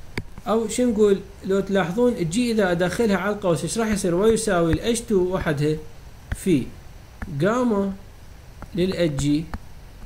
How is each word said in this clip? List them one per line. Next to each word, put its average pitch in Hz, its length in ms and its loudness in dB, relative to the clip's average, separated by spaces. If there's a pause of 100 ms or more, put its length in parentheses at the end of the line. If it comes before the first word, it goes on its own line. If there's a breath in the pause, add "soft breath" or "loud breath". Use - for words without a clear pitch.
(460)
او 220 220 2
شو 247 220 2
نقول؟ 202 300 6 (240)
لو 190 160 2
تلاحظون 196 520 2
الجي 214 400 0
اذا 196 200 2
ادخلها 185 440 2
على 196 180 -2
القوس 180 280 0
ايش 170 160 -4
راح 220 100 0
يصير؟ 190 260 0
ويساوي 196 580 4
الاتش 226 280 0
تو 220 160 0
وحدها 156 600 2 (580)
في 139 320 2 (720)
جاما 202 540 2 (840)
لل 185 220 0
اتش 147 260 0
جي 147 220 2 (600)